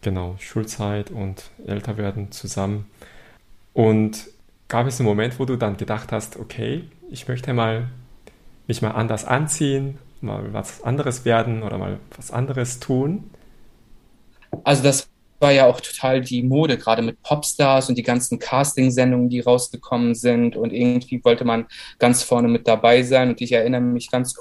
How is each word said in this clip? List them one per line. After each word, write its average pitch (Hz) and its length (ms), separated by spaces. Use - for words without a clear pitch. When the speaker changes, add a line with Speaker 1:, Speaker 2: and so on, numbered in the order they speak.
Speaker 1:
genau, 92 380
Schulzeit 104 720
und 95 400
Älterwerden 101 640
zusammen. 101 540
Und 107 540
gab 120 180
es 131 140
einen 117 80
Moment, 110 300
wo 135 60
du 127 120
dann 104 200
gedacht - 360
hast, 107 240
„Okay, 120 480
ich - 180
möchte 127 240
mal, 113 360
mich - 160
mal 107 100
anders 113 320
anziehen, 139 760
mal 104 320
was - 300
anderes 131 420
werden 113 380
oder 98 160
mal 95 200
was - 140
anderes 123 500
tun?“ 139 500
Speaker 2:
Also 139 180
das 135 260
war 143 120
ja 135 140
auch 123 140
total 131 400
die 127 220
Mode, 135 360
gerade 113 240
mit 113 200
Popstars 135 680
und 123 100
die 117 40
ganzen 123 360
Castingsendungen, 127 880
die 123 120
rausgekommen 120 720
sind. 120 420
Und 113 160
irgendwie 123 520
wollte 120 200
man 117 220
ganz 120 240
vorne 120 260
mit 117 200
dabei 123 340
sein. 127 280
Und 113 100
ich 123 120
erinnere 120 280
mich 123 300
ganz 127 300